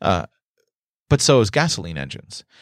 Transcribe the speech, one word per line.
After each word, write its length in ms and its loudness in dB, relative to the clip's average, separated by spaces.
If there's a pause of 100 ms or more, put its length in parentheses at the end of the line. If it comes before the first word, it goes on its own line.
Uh, 260 0 (800)
but 120 4
so 200 4
is 100 2
gasoline 480 -4
engines. 460 -14 (180)